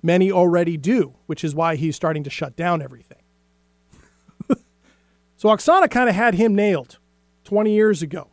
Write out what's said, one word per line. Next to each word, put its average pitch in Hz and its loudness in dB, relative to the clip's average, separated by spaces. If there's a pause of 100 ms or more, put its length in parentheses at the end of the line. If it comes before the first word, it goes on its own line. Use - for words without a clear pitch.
Many 180 2
already 175 2
do, 156 -2 (140)
which - -8
is 151 -4
why 165 -2
he's 151 -4
starting 156 -4
to 139 -10
shut 139 -10
down 170 -4
everything. 127 -20 (1300)
<laughs> 269 2 (800)
So - 0
Oksana 330 4
kinda 240 0
had 208 0
him 214 2
nailed 196 -2 (460)
twenty 214 0
years 214 2
ago 156 -12